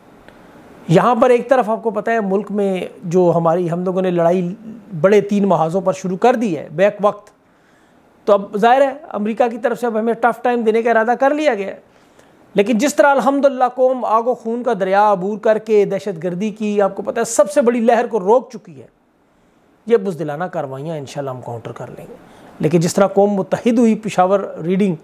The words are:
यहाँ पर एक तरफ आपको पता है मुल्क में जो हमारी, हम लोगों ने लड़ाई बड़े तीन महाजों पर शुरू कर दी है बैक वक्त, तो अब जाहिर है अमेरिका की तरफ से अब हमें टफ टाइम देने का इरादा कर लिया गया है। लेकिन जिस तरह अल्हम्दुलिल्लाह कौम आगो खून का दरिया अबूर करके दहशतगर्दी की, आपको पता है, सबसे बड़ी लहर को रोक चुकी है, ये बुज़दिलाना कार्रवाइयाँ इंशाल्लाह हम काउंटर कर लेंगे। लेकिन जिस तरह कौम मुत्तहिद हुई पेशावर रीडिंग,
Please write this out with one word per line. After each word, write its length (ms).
यहाँ 260
पर 140
एक 200
तरफ 180
आपको 220
पता 220
है 80
मुल्क 300
में 400
जो 260
हमारी, 380
हम 160
लोगों 180
ने 80
लड़ाई 460
बड़े 260
तीन 240
महाजों 380
पर 100
शुरू 240
कर 200
दी 180
है 220
बैक 260
वक्त, 300
तो 60
अब 240
जाहिर 260
है 280
अमेरिका 380
की 100
तरफ 200
से 80
अब 100
हमें 180
टफ 300
टाइम 200
देने 180
का 80
इरादा 240
कर 180
लिया 220
गया 140
है। 140
लेकिन 220
जिस 180
तरह 140
अल्हम्दुलिल्लाह 580
कौम 360
आगो 300
खून 280
का 120
दरिया 340
अबूर 300
करके 480
दहशतगर्दी 640
की, 300
आपको 220
पता 180
है, 40
सबसे 380
बड़ी 180
लहर 260
को 120
रोक 340
चुकी 200
है, 160
ये 80
बुज़दिलाना 520
कार्रवाइयाँ 500
इंशाल्लाह 360
हम 60
काउंटर 320
कर 160
लेंगे। 260
लेकिन 200
जिस 140
तरह 120
कौम 240
मुत्तहिद 480
हुई 160
पेशावर 640
रीडिंग, 460